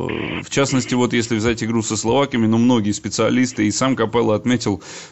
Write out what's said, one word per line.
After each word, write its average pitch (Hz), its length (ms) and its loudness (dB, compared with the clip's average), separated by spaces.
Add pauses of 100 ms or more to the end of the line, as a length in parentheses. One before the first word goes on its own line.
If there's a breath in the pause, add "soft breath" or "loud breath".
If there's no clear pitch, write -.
(420)
в - 60 -14
частности, 135 460 0
вот 123 180 2
если 117 240 0
взять 113 260 0
игру 113 200 0
со 110 160 -4
словаками, 123 480 0
ну, 110 100 4
многие 117 360 4
специалисты, 113 760 0
и 104 40 2
сам 131 240 0
Капелло 113 400 2
отметил 107 480 0 (280 loud breath)